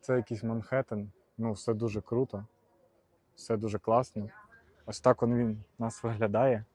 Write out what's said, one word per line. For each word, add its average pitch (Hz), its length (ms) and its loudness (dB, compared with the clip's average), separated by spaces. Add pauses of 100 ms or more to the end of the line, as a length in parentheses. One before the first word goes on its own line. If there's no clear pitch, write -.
Це 127 140 0
якийсь 117 280 -2
Манхеттен, 113 680 -4 (260)
ну, 113 140 -2
все 110 220 -2
дуже 107 280 -2
круто, 113 440 -4 (880)
все - 220 -2
дуже 104 220 -2
класно. 110 500 0 (560)
Ось 107 140 -10
так 127 240 6
он 120 120 2
він 110 280 -2 (160)
у 120 40 -4
нас 113 200 -6
виглядає. 110 720 2